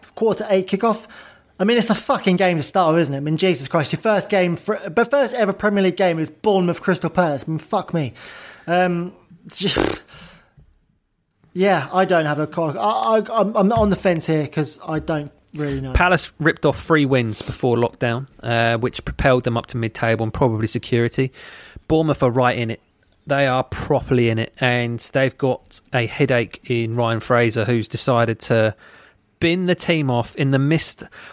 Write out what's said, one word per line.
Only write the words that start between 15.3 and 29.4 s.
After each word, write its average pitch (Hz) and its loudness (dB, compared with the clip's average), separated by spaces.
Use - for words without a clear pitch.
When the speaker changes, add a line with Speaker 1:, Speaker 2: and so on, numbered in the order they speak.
Speaker 1:
really 143 -6
know. 131 -8
Speaker 2:
Palace 180 2
ripped 151 0
off - 0
three 156 2
wins 123 0
before 120 -2
lockdown, 120 -2
uh, 117 0
which - -4
propelled 127 2
them 120 -2
up - -6
to - -8
mid-table 113 -2
and 110 -2
probably 113 0
security. 120 -2
Bournemouth 156 2
are 127 4
right 123 2
in 117 -4
it. 107 -10
They 139 2
are 127 0
properly 123 0
in 110 0
it, 113 -6
and 120 0
they've 135 0
got - -4
a 120 0
headache 123 -2
in 117 -2
Ryan 113 0
Fraser, 117 2
who's 117 0
decided 117 0
to 110 2